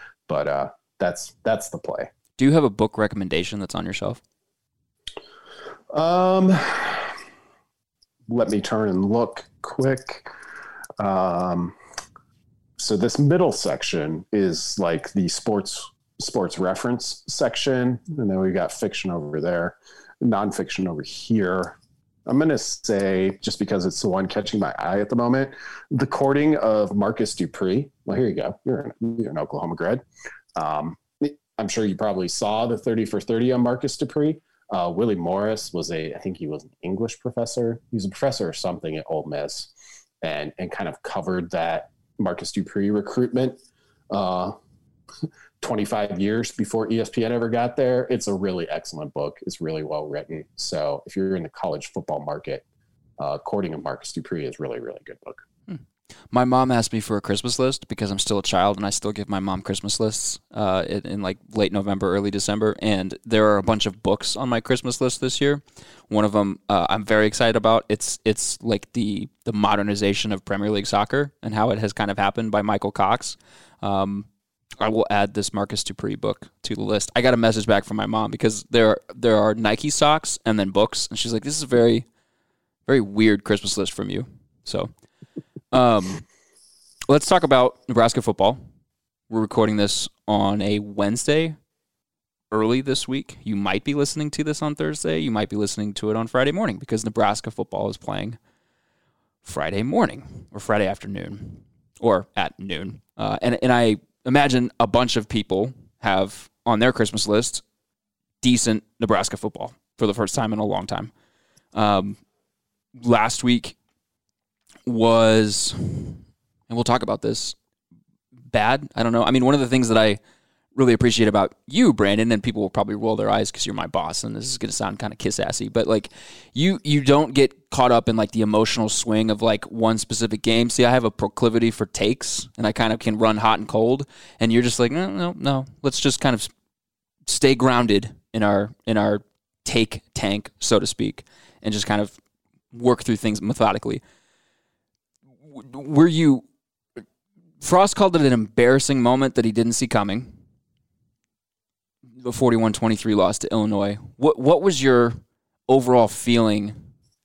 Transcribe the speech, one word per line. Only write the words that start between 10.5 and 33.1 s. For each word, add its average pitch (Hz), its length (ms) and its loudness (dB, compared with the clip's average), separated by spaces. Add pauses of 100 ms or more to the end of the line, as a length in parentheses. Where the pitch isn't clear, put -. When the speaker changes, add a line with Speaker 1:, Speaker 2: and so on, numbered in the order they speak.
Speaker 1:
Um, 90 800 -2 (1000)
so - 180 -2
this 180 240 0
middle 151 320 4
section 80 800 -4
is, 95 480 -2
like, 85 320 -2
the 92 160 0
sports, - 640 -4 (300)
sports - 360 -4
reference 107 680 -4
section, 127 720 -2 (180)
and 107 140 -2
then 92 80 0
we've 95 140 0
got 90 180 -2
fiction - 400 -6
over 76 300 -6
there, 87 340 -2 (480)
nonfiction 98 640 -2
over 78 140 -6
here. 92 800 -2 (460)
I'm 127 140 2
gonna 156 180 2
say, 98 840 -2
just - 180 -6
because 95 260 -2
it's - 160 -4
the 220 60 -2
one 180 220 -2
catching - 280 -4
my 101 220 -2
eye 170 220 -2
at 104 80 -4
the 127 80 -2
moment, 131 340 0 (400)
The 135 160 0
Courting 143 480 2
of 107 400 0
Marcus 104 400 -2
Dupree. 95 560 -4 (140)
Well, 98 100 -4
here 123 140 0
you - 40 -4
go. - 300 -6
You're 117 380 -4
an, 117 180 -4
you're 117 120 -4
an 139 60 -8
Oklahoma 147 380 -6
grad. 131 280 -2 (520)
Um, 82 400 -4 (640)
I'm 107 100 -4
sure 110 160 -4
you 98 140 -2
probably 95 320 -2
saw 110 360 -2
the 117 120 -2
thirty 113 260 -2
for 104 160 -4